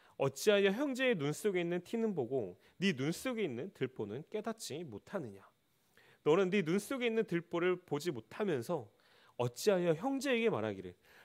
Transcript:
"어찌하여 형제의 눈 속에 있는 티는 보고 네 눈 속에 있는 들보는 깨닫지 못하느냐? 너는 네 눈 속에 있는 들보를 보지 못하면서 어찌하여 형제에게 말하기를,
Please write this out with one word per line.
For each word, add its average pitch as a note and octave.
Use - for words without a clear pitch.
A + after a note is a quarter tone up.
"어찌하여 G3
형제의 B3+
눈 C#3+
속에 F3+
있는 F3
티는 A3+
보고 A#2+
네 F#3+
눈 C3+
속에 A3+
있는 D3+
들보는 A#2
깨닫지 F3+
못하느냐? G#2
너는 F3+
네 G3+
눈 E3
속에 B3
있는 A3+
들보를 F3
보지 D3
못하면서 D3
어찌하여 F3
형제에게 A#3+
말하기를, G2+